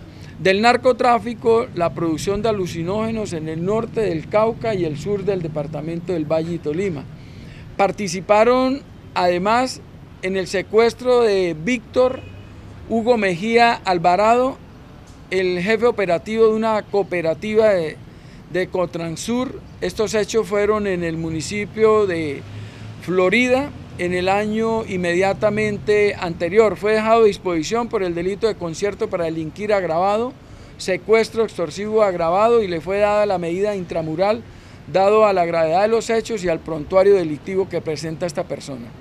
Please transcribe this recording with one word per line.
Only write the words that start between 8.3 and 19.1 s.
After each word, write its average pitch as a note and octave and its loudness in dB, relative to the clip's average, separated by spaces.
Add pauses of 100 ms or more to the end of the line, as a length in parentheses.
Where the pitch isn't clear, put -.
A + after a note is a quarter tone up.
además F#3+ 0 (420)
en F#3+ -2
el F#3 -2
secuestro A#3 2
de F#3+ 2
Víctor B3+ 0 (680)
Hugo A3+ 2
Mejía A3 2
Alvarado, G3+ 2 (760)
el F#3 0
jefe A3 2
operativo G#3+ 2
de G#3+ 4
una A3 0
cooperativa G3 0
de, E3+ 0 (560)
de F3 -2
Cotransur. F3 -4 (200)